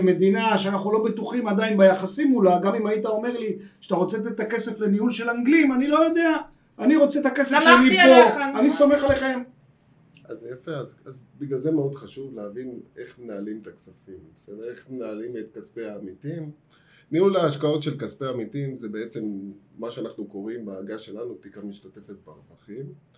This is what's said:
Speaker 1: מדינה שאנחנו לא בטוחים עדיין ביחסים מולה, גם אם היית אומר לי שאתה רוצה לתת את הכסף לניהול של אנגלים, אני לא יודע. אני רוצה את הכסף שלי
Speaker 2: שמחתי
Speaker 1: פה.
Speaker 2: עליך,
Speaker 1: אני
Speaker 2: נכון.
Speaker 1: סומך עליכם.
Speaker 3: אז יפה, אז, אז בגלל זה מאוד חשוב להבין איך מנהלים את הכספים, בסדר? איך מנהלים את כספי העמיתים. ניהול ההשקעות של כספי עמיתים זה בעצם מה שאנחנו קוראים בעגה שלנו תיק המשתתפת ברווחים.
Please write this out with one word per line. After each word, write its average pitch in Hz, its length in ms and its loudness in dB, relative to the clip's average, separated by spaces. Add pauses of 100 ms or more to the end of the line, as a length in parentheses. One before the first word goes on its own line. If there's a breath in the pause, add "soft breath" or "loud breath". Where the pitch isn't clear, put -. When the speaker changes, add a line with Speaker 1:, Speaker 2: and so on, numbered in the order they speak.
Speaker 1:
מדינה 196 560 2
שאנחנו 196 340 -2
לא 220 120 0
בטוחים 226 440 -4
עדיין 214 300 0
ביחסים 190 520 4
מולה, 190 320 4
גם 202 120 0
אם 214 120 -2
היית 214 200 -2
אומר 233 320 -4
לי 214 140 -6 (280 loud breath)
שאתה - 140 -6
רוצה 185 240 -2
לתת 208 80 -6
את 214 140 -8
הכסף 208 400 -6
לניהול 208 300 0
של 233 200 -4
אנגלים, 262 420 2
אני 262 160 0
לא 294 100 4
יודע. 320 380 2 (420)
אני 254 180 4
רוצה 294 240 4
את 269 60 -2
הכסף 262 220 0 (120)
שלי - 20 -
Speaker 2:
שמחתי 320 340 8
Speaker 1:
פה. 359 60 6
Speaker 2:
עליך, 247 340 10
Speaker 1:
אני 277 160 -2
Speaker 2:
נכון. 240 160 2
Speaker 1:
סומך 285 360 4
עליכם. 269 380 0 (840)
Speaker 3:
אז 117 280 -14
יפה, 131 180 -14
אז, 135 360 -10
אז 135 120 -18 (200)
בגלל 135 200 -6
זה 151 140 -2
מאוד 139 220 0
חשוב 131 420 -14
להבין 113 440 -12 (160)
איך 120 220 -16
מנהלים 107 440 -10
את 95 40 -20
הכספים, 92 520 -20 (180)
בסדר? 110 340 -16
איך - 200 -18
מנהלים 117 460 -10
את 110 180 -12
כספי 113 300 -14
העמיתים. 107 680 -12 (600)
ניהול 190 260 4
ההשקעות 151 460 0
של 135 160 -6
כספי 113 280 -8
עמיתים 127 500 -6
זה 113 120 -12
בעצם 107 640 -8 (280)
מה 113 120 -8
שאנחנו 110 360 -12
קוראים 107 400 -10
בעגה 101 320 -12
שלנו 110 360 -12
תיק 101 240 -20
המשתתפת 101 560 -16 (100)
ברווחים. 101 680 -18 (260)